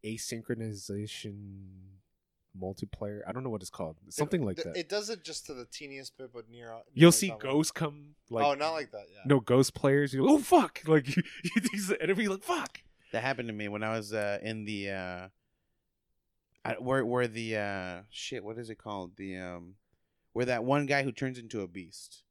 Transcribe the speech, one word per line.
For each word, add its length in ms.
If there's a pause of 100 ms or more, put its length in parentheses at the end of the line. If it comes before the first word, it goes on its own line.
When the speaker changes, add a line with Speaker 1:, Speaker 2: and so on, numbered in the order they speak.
Speaker 1:
asynchronization 1300 (1300)
multiplayer? 640
I 60
don't 120
know 60
what 120
it's 80
called. 260 (120)
Something 340
Speaker 2:
It, 40
Speaker 1:
like 100
Speaker 2:
th-, 100
Speaker 1:
that. 100
Speaker 2:
it 120
does 220
it 140
just 220
to 80
the 100
teeniest 520
bit, 160
but 180
Nier 220
Au-, 100 (120)
Speaker 1:
You'll 140
Speaker 2:
Nier 40
Speaker 1:
see 180
Speaker 2:
Automata. 180
Speaker 1:
ghosts 240
come, 420 (160)
like, 140
Speaker 2:
Oh, 100
not 180
like 200
that, 200
yeah. 140
Speaker 1:
no 140
ghost 340
players. 400
You 80
go, 120
"Oh, 40
fuck." 440
<laughs> 40
Like, 300
you, 60 (220)
you 340
see 160
the 80
enemy, 260
like, 140
"Fuck." 400 (300)
Speaker 3:
That 100
happened 260
to 60
me 140
when 140
I 140
was, 180
uh, 280
in 220
the, 260
uh, 380 (1400)
I, 100
where, 300
where 240
the, 280
uh, 540
shit, 340
what 140
is 120
it 80
called? 380
The, 200
um, 380 (580)
where 140
that 180
one 220
guy 160
who 100
turns 260
into 220
a 80
beast 640